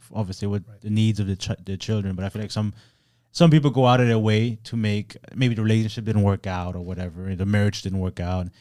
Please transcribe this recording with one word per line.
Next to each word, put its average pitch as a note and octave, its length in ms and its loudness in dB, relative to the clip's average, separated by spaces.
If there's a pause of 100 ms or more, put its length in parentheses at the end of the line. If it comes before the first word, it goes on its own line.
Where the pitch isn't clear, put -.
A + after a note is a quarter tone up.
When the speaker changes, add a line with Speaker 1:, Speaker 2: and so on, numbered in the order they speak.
(140)
Speaker 1:
obviously G2+ 340 -6
with G2+ 200 -4
Speaker 2:
Right. - 140 -20
Speaker 1:
the G#2+ 80 -8
needs G#2+ 300 2
of G2 80 0
the G2 80 -2
ch-, - 300 -8
the G2 120 -8
children. G2 380 -4
But F#2 100 -6
I G2 40 -4
feel G#2 120 -10
like G#2 100 -10
some, G#2+ 220 -2 (580)
some E3+ 200 6
people D3 200 6
go B2+ 140 4
out B2 160 6
of B2 60 4
their A2+ 120 4
way A2 460 2
to - 100 -10
make G#2 420 -4 (180)
maybe B2 200 0
the A2 80 -4
relationship A2 420 0
didn't G#2+ 180 2
work G2 240 2
out F2+ 280 -6
or F2+ 80 -8
whatever, F2+ 520 -8
the F#2 100 -2
marriage G2+ 380 0
didn't F#2+ 160 -4
work F#2 200 -4
out, F2+ 280 -4 (140)